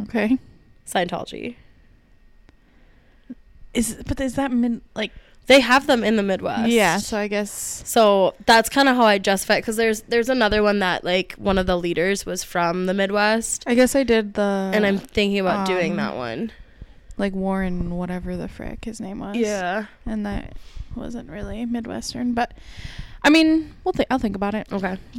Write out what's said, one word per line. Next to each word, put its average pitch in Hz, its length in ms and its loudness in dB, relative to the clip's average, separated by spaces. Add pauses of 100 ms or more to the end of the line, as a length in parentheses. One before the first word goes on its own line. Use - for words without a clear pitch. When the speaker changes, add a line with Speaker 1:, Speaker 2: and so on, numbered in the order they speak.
Speaker 1:
Okay. 220 340 0 (480)
Speaker 2:
Scientology. 175 720 -6 (2250)
Speaker 1:
Is, 226 240 -2 (100)
but 285 140 -4
is 262 140 -4
that 269 160 -2
mid-, 240 300 0 (140)
like 214 160 -6 (360)
Speaker 2:
They 269 140 10
have 254 260 4
them 247 160 4
in 214 120 2
the 208 80 2
Midwest. 196 460 0
Speaker 1:
Yeah, 202 280 4
so 208 200 -4
I 208 100 -2
guess - 580 -6
Speaker 2:
So 202 500 4 (100)
that's 226 240 6
kinda 277 240 4
how 247 120 4
I 208 120 6
justify 196 380 0
it, 170 80 0
'cause 214 140 -6
there's, 220 240 2
there's 233 280 0
another 214 320 2
one 208 180 4
that, 180 240 0
like, 180 300 -2
one 196 240 0
of 185 80 0
the 180 120 0
leaders 175 480 -2
was 180 180 -6
from 175 420 -2
the 185 80 0
Midwest. 208 720 0
Speaker 1:
I 254 80 0
guess 247 220 4
I 277 80 4
did 220 320 0
the 196 400 0
Speaker 2:
And 214 100 4
I'm 196 140 2
thinking 202 400 0
about 190 260 0
doing 185 260 0
Speaker 1:
um, 175 60 -4
Speaker 2:
that 123 180 -2
one. 123 360 -6 (680)
Speaker 1:
like, 202 160 -2
Warren, 190 640 -2
whatever 180 400 -6
the 170 100 -8
frick - 380 -12
his 220 160 -10
name 190 180 -12
was. 196 160 -8
Speaker 2:
Yeah. 208 500 -2 (200)
Speaker 1:
And 220 200 -6
that - 280 -8 (420)
wasn't 233 340 -12
really 208 360 -10
Midwestern, 240 680 -6
but, 240 200 -2 (680)
I 285 60 6
mean, 320 440 6 (100)
we'll 359 100 0
thi-, - 180 0
I'll 262 80 2
think 208 160 -2
about 202 200 -4
it. 214 160 -6
Speaker 2:
Okay. 190 260 -4 (220)